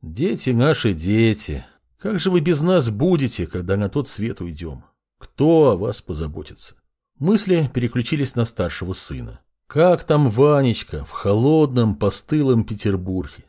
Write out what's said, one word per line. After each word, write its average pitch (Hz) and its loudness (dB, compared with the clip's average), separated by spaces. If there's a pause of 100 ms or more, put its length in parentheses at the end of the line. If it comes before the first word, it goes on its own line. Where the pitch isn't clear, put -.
"Дети 127 -4
наши, 123 2
дети, 98 0 (320)
как 202 -4
же 190 0
вы 180 4
без 151 0
нас 165 2
будете, 131 0
когда 92 -4
на 104 0
тот - -4
свет - -6
уйдём? 80 -12 (320)
Кто 156 4
о 101 2
вас 107 -6
позаботится?" 78 -10 (420)
Мысли 175 2
переключились 123 -2
на 117 0
старшего 87 -6
сына. 60 -10 (300)
Как 170 2
там 147 2
Ванечка 127 2
в - -20
холодном, 123 2
постылом 123 0
Петербурге? 92 -4